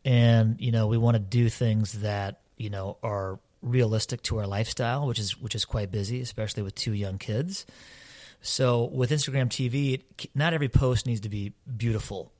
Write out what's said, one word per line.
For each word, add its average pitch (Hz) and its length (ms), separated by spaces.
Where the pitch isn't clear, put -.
and, 117 540
you 123 120
know, 113 160
we 117 100
wanna 117 220
do 113 300
things 107 520
that, 101 400
you 107 120
know, 98 320
are 98 380
realistic 120 640
to 113 140
our 104 80
lifestyle, 120 640
which 117 100
is, 101 220
which 113 160
is 107 100
quite 104 260
busy, 107 300
especially 110 400
with 98 140
two - 180
young 98 240
kids. 151 480
So 123 420
with 127 280
Instagram 135 380
T 127 200
V, 135 260
it, - 400
not 160 180
every 147 160
post 127 380
needs 113 140
to 107 80
be 101 240
beautiful 107 640